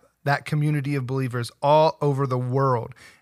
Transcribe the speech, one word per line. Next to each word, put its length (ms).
that 220
community 480
of 120
believers 440
all 400
over 260
the 120
world 560